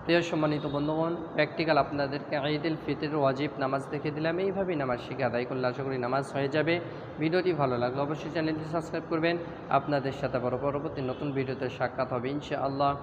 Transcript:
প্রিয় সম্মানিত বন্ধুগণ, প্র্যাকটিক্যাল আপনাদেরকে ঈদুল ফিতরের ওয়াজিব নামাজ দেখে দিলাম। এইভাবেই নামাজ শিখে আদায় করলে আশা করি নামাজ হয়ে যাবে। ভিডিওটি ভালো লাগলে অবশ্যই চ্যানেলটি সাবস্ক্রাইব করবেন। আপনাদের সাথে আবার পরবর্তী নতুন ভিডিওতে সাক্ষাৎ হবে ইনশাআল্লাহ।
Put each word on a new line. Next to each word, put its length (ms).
প্রিয় 260
সম্মানিত 340
বন্ধুগণ, 380
প্র্যাকটিক্যাল 500
আপনাদেরকে 500
ঈদুল 300
ফিতরের 360
ওয়াজিব 300
নামাজ 200
দেখে 240
দিলাম। 180
এইভাবেই 380
নামাজ 240
শিখে 220
আদায় 200
করলে 220
আশা 160
করি 100
নামাজ 180
হয়ে 220
যাবে। 180
ভিডিওটি 300
ভালো 220
লাগলে 240
অবশ্যই 280
চ্যানেলটি 400
সাবস্ক্রাইব 380
করবেন। 240
আপনাদের 420
সাথে 200
আবার 240
পরবর্তী 360
নতুন 260
ভিডিওতে 300
সাক্ষাৎ 340
হবে 240
ইনশাআল্লাহ। 560